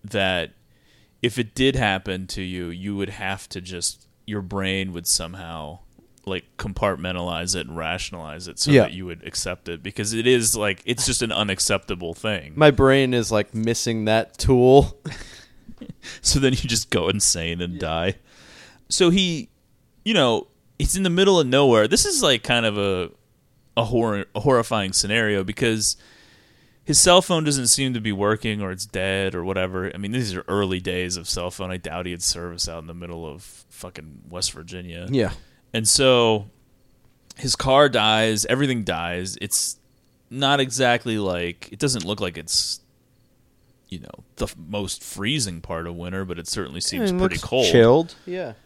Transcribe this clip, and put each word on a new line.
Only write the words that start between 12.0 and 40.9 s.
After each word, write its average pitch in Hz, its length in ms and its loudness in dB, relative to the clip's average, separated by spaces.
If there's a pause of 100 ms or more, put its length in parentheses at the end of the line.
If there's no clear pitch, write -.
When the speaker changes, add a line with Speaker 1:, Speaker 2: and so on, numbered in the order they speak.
Speaker 1:
thing. 85 420 -6
Speaker 2:
My 151 140 8
brain 135 440 4
is, 117 180 0
like, 104 240 0
missing 113 500 -2
that 110 320 0
tool. 131 680 8
<laughs> 147 40 -8 (1120)
Speaker 1:
So - 180 2
then 131 140 4
you 123 60 0
just 120 300 -2
go 87 200 0
insane 85 520 0
and 87 120 -4
Speaker 2:
Yeah. 92 60 -10
Speaker 1:
die. 85 360 -2 (720)
So 180 200 4
he, 175 400 0 (540)
you 220 100 -2
know, 123 340 2 (320)
he's 147 160 0
in 190 80 -2
the 185 60 2
middle 185 300 6
of 139 80 2
nowhere. 123 400 6
This 220 180 2
is, 320 180 0
like, 135 200 2
kind 120 220 0
of 104 120 0
a, 95 320 0 (680)
a 117 100 2
horror, 113 480 0
a 104 80 -4
horrifying 113 520 2
scenario 104 500 0
because 110 540 -2 (840)
his 147 160 2
cell 180 220 8
phone 165 220 0
doesn't 139 240 0
seem 131 260 2
to 117 80 -4
be 107 100 -2
working, 104 500 0
or 95 100 -6
it's 95 140 -10
dead 95 500 -2
or 87 80 -6
whatever. 92 500 -2
I 87 40 -14
mean, 101 140 -8
these 117 240 -2
are 90 120 -8
early 92 320 0
days 90 380 -4
of 82 100 -12
cell 90 240 -6
phone. 92 200 -8
I 92 60 -6
doubt 87 280 -8
he 90 60 -6
had 85 120 -8
service 85 460 -6
out 82 100 -10
in 80 80 -14
the 85 60 -14
middle 85 340 -12
of 76 160 -14 (260)
fucking 78 600 -18
West 90 240 -6
Virginia. 87 580 -12
Speaker 2:
Yeah. 117 200 2 (420)
Speaker 1:
And 110 140 -2
so 117 600 4 (840)
his 127 200 -4
car 135 340 6
dies, 110 560 2
everything 127 380 0
dies. 87 580 -4
It's - 360 -4 (520)
not 139 300 0
exactly, 120 580 2